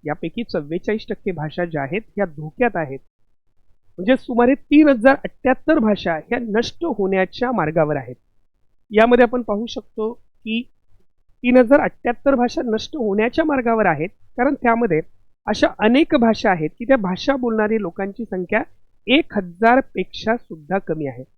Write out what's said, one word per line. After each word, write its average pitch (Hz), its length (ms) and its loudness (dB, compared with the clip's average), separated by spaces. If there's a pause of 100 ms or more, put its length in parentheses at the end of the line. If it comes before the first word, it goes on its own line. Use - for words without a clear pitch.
यापैकी 160 400 -8
चव्वेचाळीस 180 640 -6
टक्के 208 220 -6
भाषा 156 340 -6
ज्या 156 160 -6
आहेत 143 200 -6 (140)
ह्या 202 120 0
धोक्यात 156 480 -4
आहेत. 135 240 -6 (1000)
म्हणजे 202 180 2
सुमारे 240 380 2
तीन 294 340 4
हजार 269 260 4
अठ्ठ्याहत्तर - 640 -2
भाषा 202 400 0
ह्या 240 220 -4
नष्ट 233 460 -4
होण्याच्या 190 640 -2
मार्गावर 156 440 0
आहेत. 127 200 -10 (760)
यामध्ये 240 340 6
आपण 247 160 -2
पाहू 214 240 -4
शकतो 220 480 -8
की - 480 -8 (840)
तीन 247 140 4
हजार 254 220 6
अठ्ठ्याहत्तर 247 560 -2
भाषा 240 300 -2
नष्ट 220 320 -4
होण्याच्या 226 480 0
मार्गावर 233 400 0
आहेत, 160 240 0 (280)
कारण 269 160 0
त्यामध्ये 233 480 0 (460)
अशा 214 200 0 (120)
अनेक 254 360 2
भाषा 226 360 2
आहेत 156 180 -2
की - 160 -14
त्या 269 120 4
भाषा 196 380 -2
बोलणारी 220 460 0
लोकांची 196 440 -8
संख्या 196 380 -4 (440)
एक 262 300 2
हजार 202 420 2 (160)
पेक्षा 202 420 -4
सुद्धा 165 400 -8
कमी 156 300 -6
आहे. 127 160 -12 (140)